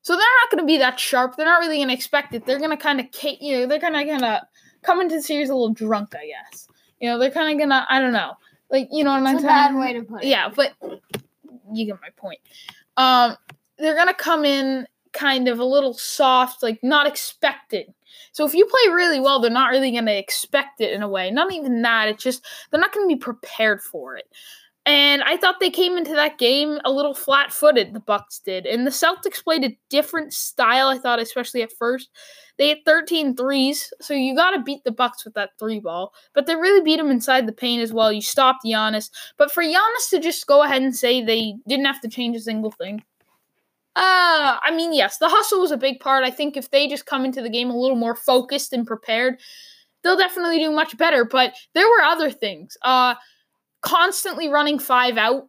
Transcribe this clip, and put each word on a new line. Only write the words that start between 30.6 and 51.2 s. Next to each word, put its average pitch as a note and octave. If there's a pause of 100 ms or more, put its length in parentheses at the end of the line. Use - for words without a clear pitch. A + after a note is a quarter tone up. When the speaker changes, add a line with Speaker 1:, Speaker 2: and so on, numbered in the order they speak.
Speaker 1:
I C4
thought, B3
especially A#3
at A3+
first. B3+ (480)
They C#4+
hit D4+
thirteen D#4
threes, C4+
so -
you C4
gotta F4
beat C#4
the B3
Bucks A#3+
with A3
that G3+
three A3
ball. F3+ (200)
But C#4
they E4
really F#4
beat D#4
'em D4+
inside B3+
the A3
paint A#3+
as A3+
well. A3
You G#3
stopped C4
Giannis. G#3+ (260)
But D4
for F4
Giannis G#4
to F#4
just E4
go C#4+
ahead C#4
and B3+
say B3
they A3 (120)
didn't C#4
have C4+
to A3+
change A#3+
a A3+
single A3
thing, G#3 (920)
uh, E4
I D#4
mean, E4
yes, G#3+
the D#4+
hustle G#4
was F4+
a D4
big C4
part. C4+
I B3+
think D4
if C4
they C#4
just C#4+
come C4
into C4+
the A3+
game A#3+
a A#3+
little B3+
more A#3
focused C4
and A#3+
prepared, A#3 (640)
they'll F4+
definitely F4+
do D#4
much D#4
better. D#4